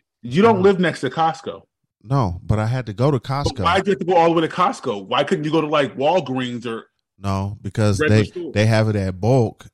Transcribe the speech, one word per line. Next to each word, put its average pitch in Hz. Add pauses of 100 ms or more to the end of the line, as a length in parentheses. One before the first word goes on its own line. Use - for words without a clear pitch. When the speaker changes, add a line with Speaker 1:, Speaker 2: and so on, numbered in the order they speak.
(220)
Speaker 1:
You 127
don't 226
Speaker 2:
Uh-huh. 185
Speaker 1:
live 196
next 170
to 131
Costco. 156 (420)
Speaker 2:
No, 104
but 107
I 107
had 123
to 104
go 123
to 131
Speaker 1:
But -
Speaker 2:
Costco. 143
Speaker 1:
why 170
did 190
you 202
have 190
to 180
go 180
all 165
the 165
way 160
to -
Costco? 135
Why 123
couldn't 151
you 151
go 160
to, 151
like, 147
Walgreens 131
or 113 (340)
Speaker 2:
No, 98
because 104
Speaker 1:
regular 110
Speaker 2:
they, -
Speaker 1:
store? 165
Speaker 2:
they 104
have 110
it 104
at 95
bulk 113